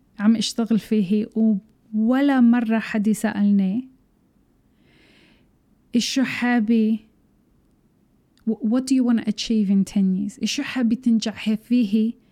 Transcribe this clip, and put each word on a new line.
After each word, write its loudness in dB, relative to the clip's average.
عم 4
أشتغل -2
فيه، 0
ولا 2
مرة 2
حد -2
سألني، 0
"إيش -2
شو 0
حابة، 0
wh-، -4
what 0
do 0
you 2
wanna 0
achieve -2
in 2
ten 0
years؟" -2
"إيش -4
شو -4
حابة -2
تنجحي -2
فيه 0